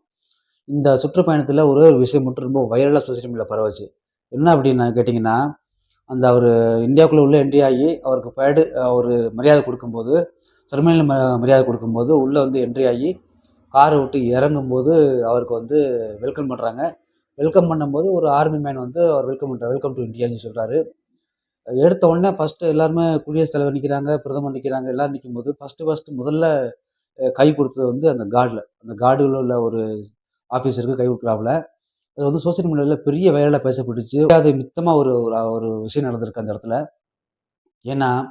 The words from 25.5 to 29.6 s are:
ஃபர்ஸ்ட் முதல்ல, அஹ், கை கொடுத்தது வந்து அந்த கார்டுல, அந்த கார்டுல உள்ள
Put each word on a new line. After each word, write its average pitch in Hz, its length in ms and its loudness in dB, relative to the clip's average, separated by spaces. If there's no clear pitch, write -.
ஃபர்ஸ்ட் 156 260 -4
முதல்ல, 147 600 -2
அஹ், 131 140 -2
கை 143 240 2
கொடுத்தது 131 320 -2
வந்து 135 220 -2
அந்த 123 160 -2
கார்டுல, 113 360 -2
அந்த 113 280 -4
கார்டுல 135 300 2
உள்ள 123 240 -2